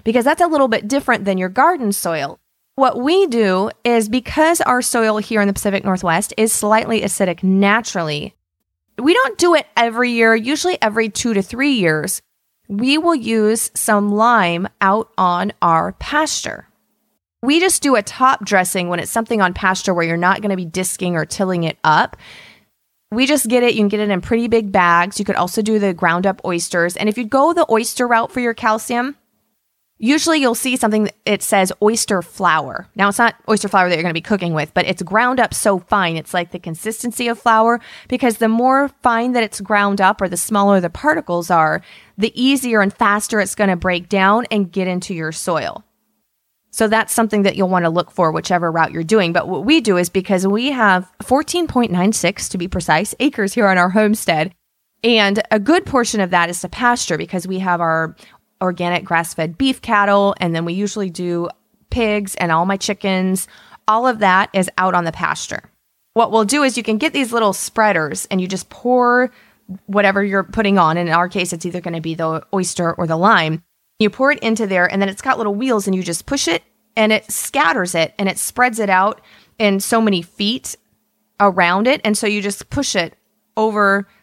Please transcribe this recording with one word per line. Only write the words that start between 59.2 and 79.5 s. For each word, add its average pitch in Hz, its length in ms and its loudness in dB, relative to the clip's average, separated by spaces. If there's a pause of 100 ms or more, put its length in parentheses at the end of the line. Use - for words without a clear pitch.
beef 269 240 0
cattle, 202 600 2
and 175 120 -2
then 165 120 -2
we 170 80 -4
usually 202 360 -4
do 175 400 -4 (420)
pigs 208 440 -2
and 175 160 -2
all 165 160 2
my 196 100 0
chickens. 190 720 -2 (400)
All 226 180 2
of 247 140 0
that 190 340 4
is 185 240 0
out 185 180 2
on 175 100 2
the 165 80 -4
pasture. - 500 -6 (520)
What 226 180 2
we'll 220 120 4
do 277 200 2
is, 254 120 0
you 240 60 -6
can 220 160 -2
get 302 140 -2
these 254 200 -2
little 226 200 2
spreaders, 185 800 -2
and 185 80 0
you 185 80 -4
just 190 200 -8
pour 247 600 0 (560)
whatever 202 380 2
you're 196 180 0
putting 202 340 0
on. 165 200 2
In 175 120 -2
our 170 200 2
case, 180 240 -4
it's 165 140 -8
either 175 140 -8
gonna 165 200 -8
be 165 140 -6
the 160 380 -4
oyster 170 400 -2
or 175 140 -4
the 160 100 -2
lime. 165 460 2 (380)
You 208 100 4
pour 269 220 2
it 294 80 -4
into 226 260 -2
there, 190 240 0
and 196 100 -2
then 196 80 0
it's 190 140 -10
got 262 160 0
little 208 160 -2
wheels, 220 320 -2
and 190 80 0
you 185 80 -2
just 170 240 -8
push 277 220 -4
it, - 160 -2 (320)
and 220 160 2
it 220 180 -2
scatters 269 640 -2
it, 165 240 0
and 196 100 0
it 180 100 -6
spreads 247 420 -2
it 202 100 0
out 190 300 2 (380)